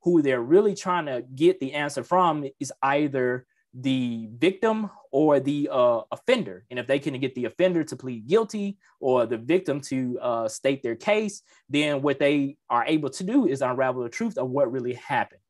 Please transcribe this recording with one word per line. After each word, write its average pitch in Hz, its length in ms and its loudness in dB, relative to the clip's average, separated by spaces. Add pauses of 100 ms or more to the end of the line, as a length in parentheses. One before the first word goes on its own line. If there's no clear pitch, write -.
who 170 220 4
they're 131 180 2
really 190 320 4
trying 175 320 -4
to 127 180 -6 (120)
get 175 240 4
the 135 140 -6
answer 147 300 -4
from 165 400 2 (160)
is 139 220 -8
either 135 640 0 (260)
the 123 640 -4
victim 196 540 0 (220)
or 143 280 4
the, 143 320 -2
uh, 123 300 4 (100)
offender. 120 600 -2
And 123 80 -6
if 117 80 -8
they 139 100 2
can 135 220 -4
get 131 160 -4
the 123 100 -4
offender 170 380 0
to - 120 -6
plead 120 320 -10
guilty 202 520 0 (200)
or 127 280 2
the 117 100 -4
victim 147 440 0
to, 127 380 -4
uh, 117 280 -2
state 135 340 -2
their - 140 -4
case, 208 480 -2 (260)
then 147 320 0
what 143 160 0
they 143 400 2 (100)
are 120 200 2
able 151 240 0
to - 120 -10
do 233 220 2
is 139 160 0
unravel 127 400 0
the 120 80 -4
truth 226 300 -4
of 131 100 -4
what 127 220 2
really 123 240 -4
happened. - 540 -4